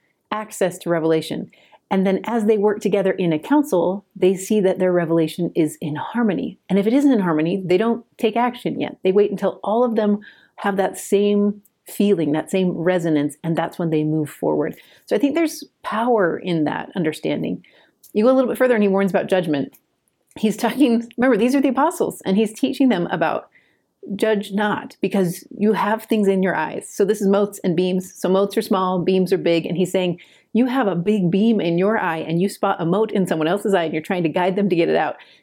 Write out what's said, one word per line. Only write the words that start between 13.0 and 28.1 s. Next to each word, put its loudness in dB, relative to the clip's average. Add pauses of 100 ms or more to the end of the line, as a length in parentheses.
and -2
that's -4
when -2
they 0
move -2
forward. -2 (320)
So 0
I 0
think 0
there's -2 (200)
power 0
in -2
that -4
understanding. -4 (480)
You 2
go 6
a 2
little 2
bit -6
further 2
and 2
he 2
warns 2
about 0
judgment. -2 (600)
He's 0
talking, 0
remember, 2
these 2
are 2
the 2
apostles, -2
and 0
he's 0
teaching 0
them 0
about -2 (640)
judge 0
not, -4
because -2 (120)
you 2
have -2
things 0
in 2
your 0
eyes. -6
So 0
this 0
is 0
motes 0
and 0
beams. -2